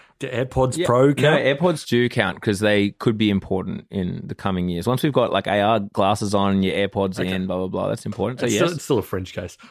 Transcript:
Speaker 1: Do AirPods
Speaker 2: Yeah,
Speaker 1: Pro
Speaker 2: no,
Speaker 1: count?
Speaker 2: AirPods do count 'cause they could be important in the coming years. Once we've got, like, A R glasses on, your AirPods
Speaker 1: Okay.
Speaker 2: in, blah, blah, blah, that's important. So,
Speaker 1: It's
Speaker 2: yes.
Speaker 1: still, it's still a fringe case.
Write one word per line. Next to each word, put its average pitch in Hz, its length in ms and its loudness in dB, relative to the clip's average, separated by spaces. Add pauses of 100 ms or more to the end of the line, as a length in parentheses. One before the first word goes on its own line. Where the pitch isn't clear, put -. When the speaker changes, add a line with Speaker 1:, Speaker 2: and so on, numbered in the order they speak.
(200)
Speaker 1:
Do - 80 -10
AirPods 127 500 -2
Speaker 2:
Yeah, 175 80 -2
Speaker 1:
Pro 127 220 6
Speaker 2:
no, 147 60 4
Speaker 1:
count? 147 280 4
Speaker 2:
AirPods 147 460 0
do 120 200 2
count 101 320 -2
'cause 101 200 0
they 104 300 4
could 113 280 -2
be 107 120 4
important 92 600 -2
in 90 340 -4
the - 100 -8
coming 90 340 -2
years. 85 180 -4
Once 123 160 -2
we've 151 100 0
got, 123 200 2
like, 98 140 0
A 101 140 2
R 110 200 2
glasses 101 540 0
on, 98 280 4
your 92 120 0
AirPods 98 440 -2
Speaker 1:
Okay. 92 120 -4
Speaker 2:
in, 92 160 -4
blah, 92 120 -4
blah, 92 100 -4
blah, 98 200 -4
that's 107 180 -6
important. 110 340 -6
So, 127 60 -2
Speaker 1:
It's 117 80 0
Speaker 2:
yes. 101 100 2
Speaker 1:
still, 175 120 -2
it's 139 80 -10
still 131 140 0
a 98 40 -2
fringe 92 300 -6
case. - 240 -10 (140)